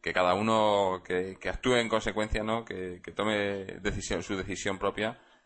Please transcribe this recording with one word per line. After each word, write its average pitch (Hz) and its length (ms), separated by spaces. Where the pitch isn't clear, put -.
que 82 120
cada 90 200
uno 101 720
que, 92 340
que 92 100
actúe 127 260
en 117 140
consecuencia, 107 540
¿no? 113 200
Que, 92 400
que 107 80
tome 101 540
decisión, 98 420
su 98 140
decisión 95 420
propia 104 400